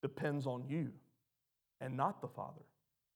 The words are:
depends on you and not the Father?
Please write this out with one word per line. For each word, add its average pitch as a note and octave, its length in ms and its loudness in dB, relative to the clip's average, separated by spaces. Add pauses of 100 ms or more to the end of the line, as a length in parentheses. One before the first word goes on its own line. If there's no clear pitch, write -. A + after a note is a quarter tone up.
depends C#3+ 460 2
on B2 220 0
you D3+ 240 2 (880)
and B2+ 160 -2
not E3 240 2
the - 80 -2
Father? - 320 -8 (540)